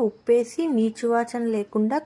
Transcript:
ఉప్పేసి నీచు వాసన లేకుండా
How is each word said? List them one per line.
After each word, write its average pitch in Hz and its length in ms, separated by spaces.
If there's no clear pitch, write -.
ఉప్పేసి 240 560
నీచు 220 340
వాసన 233 320
లేకుండా 214 480